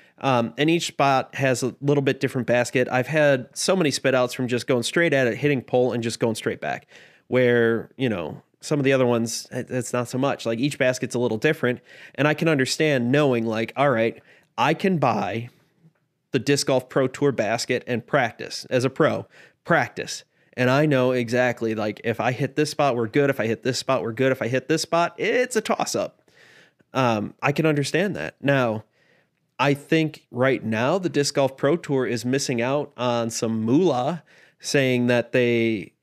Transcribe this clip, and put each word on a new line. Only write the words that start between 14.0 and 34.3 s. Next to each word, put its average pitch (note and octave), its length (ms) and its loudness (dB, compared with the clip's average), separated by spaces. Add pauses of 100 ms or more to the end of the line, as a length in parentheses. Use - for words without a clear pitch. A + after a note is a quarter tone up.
I C3+ 160 2
can F#3+ 240 0
buy A#2 520 -2 (840)
the C3+ 80 0
Disc C#3 260 0
Golf C3 240 0
Pro C3+ 180 0
Tour C#3+ 240 0
basket A2+ 540 -2
and A#2 200 -4
practice - 680 -4
as B2 120 0
a C3 60 2
pro, A2+ 380 0 (360)
practice. - 600 -2 (300)
And B2+ 180 2
I D3 160 4
know B2+ 240 2
exactly, A#2+ 640 0
like, G#2+ 280 -6
if A2+ 160 -2
I A2+ 120 0
hit C3 240 -4
this D3+ 160 0
spot, C#3 240 0
we're A#2+ 120 -2
good. C#3 220 2
If C3+ 100 -2
I G#2+ 60 0
hit A2+ 160 -2
this B2+ 160 -2
spot, C3 240 -2
we're A2+ 120 -4
good. B2+ 180 2
If C3 100 -2
I A2 60 -2
hit B2+ 200 -2
this D#3+ 140 0
spot, E3+ 380 0
it's B3 360 -2
a A3 60 -2
toss-up. - 640 -4 (720)
Um, A#2 480 0
I C3+ 80 2
can D#3 160 0
understand D3+ 480 -2
that. D2+ 260 -8
Now, B2 420 0 (760)
I C#3+ 160 2
think D#3 560 -2
right C3 320 0
now A2+ 340 0
the F3 120 -4
Disc C#3+ 260 -2
Golf C3+ 220 0
Pro D3 200 2
Tour C3+ 300 -2
is A2+ 180 -4
missing B2+ 360 -2
out C3+ 360 -2
on A#2+ 320 0
some A2+ 320 -2
moolah, C#3 640 2 (360)